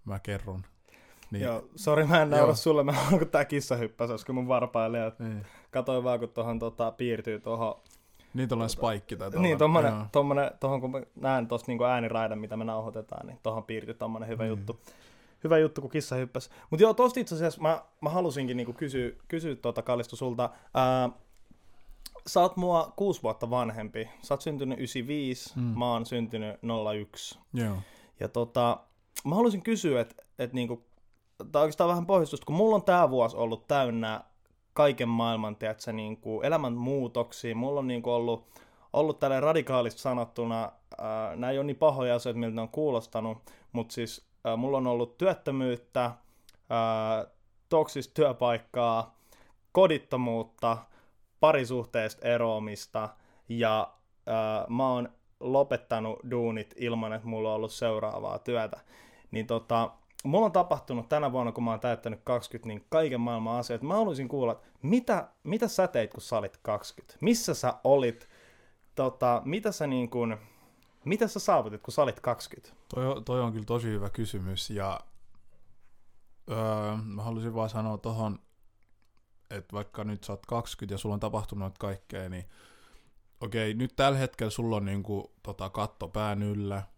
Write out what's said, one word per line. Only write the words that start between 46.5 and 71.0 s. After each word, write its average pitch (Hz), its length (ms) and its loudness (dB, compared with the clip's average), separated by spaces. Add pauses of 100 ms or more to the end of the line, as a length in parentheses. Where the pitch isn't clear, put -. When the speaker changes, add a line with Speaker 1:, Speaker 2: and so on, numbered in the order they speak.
Speaker 2:
ää, 110 560 0 (420)
toksista 156 460 2
työpaikkaa, 120 1040 2 (540)
kodittomuutta, 120 1080 2 (600)
parisuhteesta 123 880 2
eroamista 110 800 -2 (400)
ja, 110 440 2 (340)
ää, 110 420 0
mä 131 200 0
oon 123 200 -2 (320)
lopettanut 123 800 0 (120)
duunit 117 460 -2
ilman, 117 360 -2
että 110 160 -8
mulla 110 200 -2
on 110 80 0
ollut 110 160 -4
seuraavaa 107 680 -2
työtä. 113 420 -2 (500)
Niin 110 160 -4
tota, 117 460 0 (320)
mulla 185 220 4
on 190 60 0
tapahtunut 135 560 0
tänä 151 240 2
vuonna, 120 200 0
kun 117 120 -4
mä 117 60 0
oon 110 100 -4
täyttänyt 113 440 -4
kaksikymmentä, 120 440 -4
niin 107 200 -12
kaiken 151 320 2
maailman 117 380 -2
asioita. 120 260 -4
Mä 160 100 -2
haluaisin 165 340 0
kuulla, 127 240 0
että - 140 -10 (160)
mitä, 214 460 2 (140)
mitä 220 260 -2
sä 185 200 2
teit, 113 240 0
kun 110 100 -14
sä - 160 -2
olit 101 240 -4
kaksikymmentä? - 580 -6
Missä 220 340 2
sä 123 200 0 (100)
olit? 127 440 4 (640)
Tota, 123 500 2
mitä 202 280 -2
sä 160 140 -4
niin 127 240 -2
kun, 117 260 -2 (680)